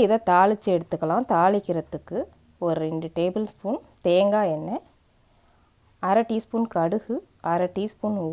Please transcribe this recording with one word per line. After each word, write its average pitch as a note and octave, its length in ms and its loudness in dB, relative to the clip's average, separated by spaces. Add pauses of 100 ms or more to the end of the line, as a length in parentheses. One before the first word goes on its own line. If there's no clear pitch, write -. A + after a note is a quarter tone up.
இதை G#3+ 120 4 (120)
தாளித்து G3 440 4
எடுத்துக்கலாம். E3+ 600 -2
தாளிக்கிறதுக்கு F3+ 840 0 (480)
ஒரு E3 100 0 (100)
ரெண்டு D#3+ 220 -6 (120)
டேபிள் F#3 320 -2
ஸ்பூன் A3 280 -6 (280)
தேங்காய் G3 480 2
எண்ணெய், E3+ 280 -8 (1300)
அரை A3 220 4
டீஸ்பூன் A3+ 440 -4
கடுகு, F#3+ 400 -2 (380)
அரை F3+ 240 0
டீஸ்பூன் G#3 420 -6 (140)